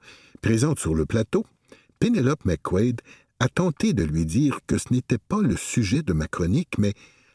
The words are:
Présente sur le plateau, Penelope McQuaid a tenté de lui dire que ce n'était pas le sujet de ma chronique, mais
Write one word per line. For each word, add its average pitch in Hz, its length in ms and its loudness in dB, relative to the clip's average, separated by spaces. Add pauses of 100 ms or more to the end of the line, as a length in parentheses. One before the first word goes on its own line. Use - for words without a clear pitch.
(400)
Présente 117 380 2
sur 80 160 -2
le 78 100 2
plateau, 117 400 0 (540)
Penelope 156 480 0
McQuaid 101 560 0 (380)
a 123 80 2
tenté 185 440 0
de 90 120 0
lui 80 200 0
dire 120 420 0
que - 120 0
ce - 120 -6
n'était 127 280 0
pas 214 240 -2
le 107 140 0
sujet 120 460 -2
de 92 120 -2
ma 76 140 -2
chronique, 98 500 -2
mais 101 160 0 (400)